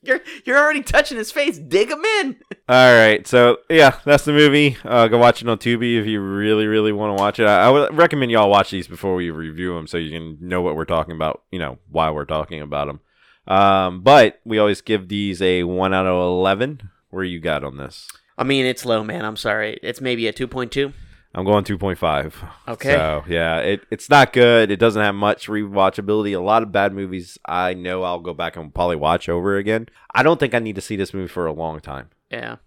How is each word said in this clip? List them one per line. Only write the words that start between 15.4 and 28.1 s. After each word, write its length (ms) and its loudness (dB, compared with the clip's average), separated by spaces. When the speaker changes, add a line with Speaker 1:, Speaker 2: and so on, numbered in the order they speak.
Speaker 2:
a 220 0
one 280 -2
out 140 0
of 80 0
eleven. 760 -2
Where 140 -8
you 160 -10
got 240 -6
on 120 -12
this? 320 -18
Speaker 1:
I 60 -4
mean, 220 0
it's 180 -6
low, 180 -2
man. 220 -8
I'm 120 -8
sorry. 460 -6
It's 180 -10
maybe 280 -4
a 40 -4
two 160 -8
point 240 -8
two. 200 -4
Speaker 2:
I'm 100 -6
going 200 2
two 140 -6
point 200 -6
five. 440 -4
Speaker 1:
Okay. 240 -8
Speaker 2:
So, 380 0
yeah, 300 -2
it, 320 -4
it's 180 -10
not 240 6
good. 380 6
It 80 -2
doesn't 240 2
have 120 0
much 320 -2
rewatchability. 880 -2
A 40 -4
lot 220 0
of 100 -10
bad 220 0
movies 500 -12
I 300 -4
know 280 -8
I'll 180 -6